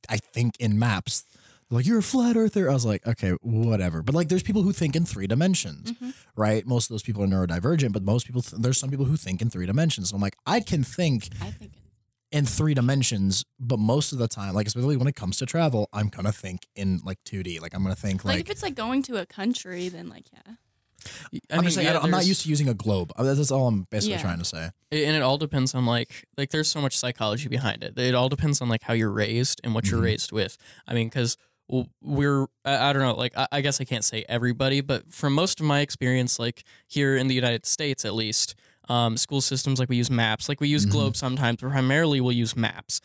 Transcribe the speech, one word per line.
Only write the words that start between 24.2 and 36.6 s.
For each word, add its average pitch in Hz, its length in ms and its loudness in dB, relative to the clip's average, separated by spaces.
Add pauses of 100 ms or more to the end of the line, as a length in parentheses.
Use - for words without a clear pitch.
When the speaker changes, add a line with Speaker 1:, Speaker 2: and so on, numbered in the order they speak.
Speaker 1:
trying 85 180 -2
to 82 60 -6
say. 82 240 -6 (220)
Speaker 3:
It, 151 140 0
and 151 100 2
it 151 60 2
all 131 160 4
depends 143 380 0
on, 127 100 2
like, 117 400 -2 (120)
like, 139 140 -4
there's 156 180 0
so 156 120 -2
much 135 160 0
psychology 123 520 -2
behind 127 340 -2
it. - 140 -10
It 127 180 2
all 127 140 2
depends 143 320 0
on, 123 80 -2
like, 113 140 0
how 120 100 -2
you're 113 180 2
raised 110 520 0
and 117 100 -2
what 110 160 0
you're - 80 0
Speaker 1:
Mm-hmm. 90 80 2
Speaker 3:
raised - 260 -2
with. 98 260 -2 (300)
I - 60 -6
mean, 113 160 0
'cause 117 280 -2 (320)
w-, 127 180 -2 (140)
we're, 143 460 2 (180)
I, 139 240 2
I 143 40 2
don't 135 80 2
know, 127 140 2
like, 123 220 -4
I, 131 140 0
I 143 100 -2
guess 139 200 0
I 131 40 -6
can't 113 200 -4
say 110 240 -4
everybody, 123 520 0
but 135 300 -4
from 143 220 -2
most 180 260 0
of 160 60 -2
my 143 160 2
experience, 127 580 0
like, 117 240 -6 (240)